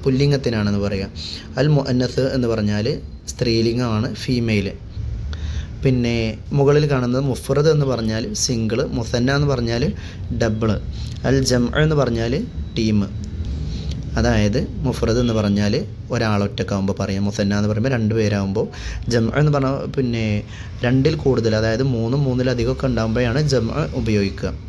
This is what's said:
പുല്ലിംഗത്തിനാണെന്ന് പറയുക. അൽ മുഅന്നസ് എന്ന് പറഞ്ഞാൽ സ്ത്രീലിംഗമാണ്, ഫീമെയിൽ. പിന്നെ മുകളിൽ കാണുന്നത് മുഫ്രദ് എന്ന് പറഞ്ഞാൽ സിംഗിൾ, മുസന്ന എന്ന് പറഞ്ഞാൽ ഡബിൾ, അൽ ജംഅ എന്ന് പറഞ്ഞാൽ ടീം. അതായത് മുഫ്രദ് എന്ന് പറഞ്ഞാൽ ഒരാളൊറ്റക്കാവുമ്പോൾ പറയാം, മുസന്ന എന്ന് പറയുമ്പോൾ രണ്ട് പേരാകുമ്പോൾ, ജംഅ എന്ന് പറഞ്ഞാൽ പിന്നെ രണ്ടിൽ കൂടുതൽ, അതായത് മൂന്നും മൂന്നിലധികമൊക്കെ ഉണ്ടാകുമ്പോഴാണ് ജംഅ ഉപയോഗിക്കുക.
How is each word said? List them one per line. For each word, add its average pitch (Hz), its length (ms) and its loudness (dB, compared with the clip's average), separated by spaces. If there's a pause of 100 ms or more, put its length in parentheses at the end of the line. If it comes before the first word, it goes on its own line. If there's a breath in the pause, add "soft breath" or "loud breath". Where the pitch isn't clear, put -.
പുല്ലിംഗത്തിനാണെന്ന് 127 800 2
പറയുക. 98 240 -2 (500 loud breath)
അൽ 143 80 4 (100)
മുഅന്നസ് 127 460 0 (120)
എന്ന് 123 180 0
പറഞ്ഞാൽ 104 320 0 (460)
സ്ത്രീലിംഗമാണ്, 117 760 0 (160)
ഫീമെയിൽ. 110 440 0 (1160 loud breath)
പിന്നെ 120 340 2 (400)
മുകളിൽ 143 340 4
കാണുന്നത് 127 400 0
മുഫ്രദ് 135 440 2
എന്ന് 147 160 4
പറഞ്ഞാൽ 113 320 -2 (200)
സിംഗിൾ, 113 360 0 (180)
മുസന്ന 123 420 0
എന്ന് 147 140 2
പറഞ്ഞാൽ 120 300 0 (580 loud breath)
ഡബിൾ, 110 300 2 (580 loud breath)
അൽ 135 80 4 (120)
ജംഅ 120 240 2 (120)
എന്ന് 156 160 2
പറഞ്ഞാൽ 117 320 0 (440)
ടീം. 110 220 2 (1200 loud breath)
അതായത് 110 380 4 (280)
മുഫ്രദ് 113 380 0
എന്ന് 120 160 2
പറഞ്ഞാൽ 101 340 2 (400)
ഒരാളൊറ്റക്കാവുമ്പോൾ 101 880 0
പറയാം, 98 260 -2
മുസന്ന 101 320 0
എന്ന് 104 120 2
പറയുമ്പോൾ 110 260 0
രണ്ട് 110 220 2
പേരാകുമ്പോൾ, 101 460 0 (460 loud breath)
ജംഅ 117 300 2
എന്ന് 151 140 4
പറഞ്ഞാൽ 135 200 0 (200)
പിന്നെ 120 280 0 (640 loud breath)
രണ്ടിൽ 135 380 4
കൂടുതൽ, 117 360 4
അതായത് 113 240 2 (120)
മൂന്നും 117 320 0
മൂന്നിലധികമൊക്കെ 127 640 0
ഉണ്ടാകുമ്പോഴാണ് 117 500 2 (120)
ജംഅ 123 320 0 (160)
ഉപയോഗിക്കുക. 101 500 0 (180)